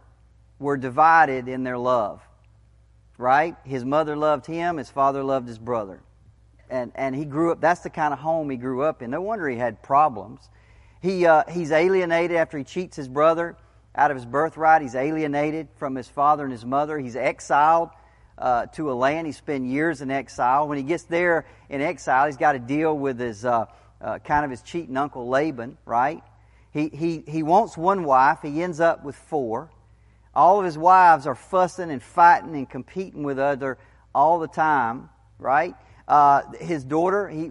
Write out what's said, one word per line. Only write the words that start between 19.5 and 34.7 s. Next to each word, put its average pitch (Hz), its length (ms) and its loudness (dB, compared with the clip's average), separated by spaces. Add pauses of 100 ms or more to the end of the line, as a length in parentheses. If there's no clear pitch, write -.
years 143 380 -2
in 135 80 -8
exile. 135 580 0
When 147 80 -4
he 139 80 -6
gets 156 200 -4
there 170 420 0 (240)
in 139 100 -6
exile, 143 460 0
he's 147 100 -4
got 151 160 2
to 135 60 -2
deal 147 360 -2
with 139 240 -4
his, 117 280 -6
uh, 117 180 0 (340)
uh, 107 200 -8
kind 147 260 0
of 143 60 -6
his 123 100 -12
cheating 143 380 -8
uncle 139 300 -6
Laban, 131 580 -2
right? 131 360 -2 (500)
He, 151 160 -2
he, 160 380 -6
he 156 160 -4
wants 175 360 2
one 185 260 0
wife. 139 380 4
He 156 200 -6
ends 170 180 -6
up 165 220 2
with 135 140 -14
four. 131 540 -6 (640)
All 170 240 6
of 190 80 -2
his 156 100 -4
wives 170 500 6
are 135 80 -2
fussing 180 560 -2
and 127 120 -8
fighting 165 520 4
and 135 140 -6
competing 165 540 -12
with 139 160 -4
other 135 400 -2 (360)
all 160 260 4
the 156 80 -6
time, 143 600 0 (300)